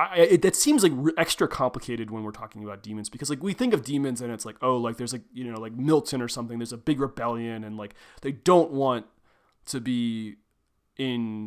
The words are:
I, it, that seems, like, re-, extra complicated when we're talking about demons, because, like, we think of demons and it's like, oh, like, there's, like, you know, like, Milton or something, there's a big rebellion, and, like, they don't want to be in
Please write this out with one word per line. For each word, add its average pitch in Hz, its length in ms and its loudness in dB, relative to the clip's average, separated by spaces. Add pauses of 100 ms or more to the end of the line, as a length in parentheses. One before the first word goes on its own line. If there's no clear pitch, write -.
I, 180 160 0
it, 175 260 8
that 185 140 4
seems, 285 260 4
like, 170 140 6
re-, 151 200 0
extra 165 300 0
complicated 120 640 -4
when 110 140 -8
we're 107 80 -8
talking 107 320 -14
about 101 180 -12
demons, 107 260 -8
because, 143 220 -8
like, 135 100 -4
we 190 120 -2
think 247 200 0
of 135 120 2
demons 135 360 -2
and 120 120 -8
it's 110 120 -10
like, 107 180 -14
oh, 127 160 2
like, 117 180 -2
there's, 120 160 -6
like, 120 100 -8 (100)
you 127 120 -10
know, 117 160 -8
like, 113 140 -10
Milton 139 460 2
or 117 80 -4
something, 117 300 -8
there's 117 140 -8
a 117 40 -12
big 135 220 -2
rebellion, 117 640 -4
and, 107 140 -10
like, 104 180 -12 (280)
they 139 100 -4
don't 165 400 6
want 131 340 0 (600)
to 131 140 -4
be 113 580 -2 (580)
in 117 500 -2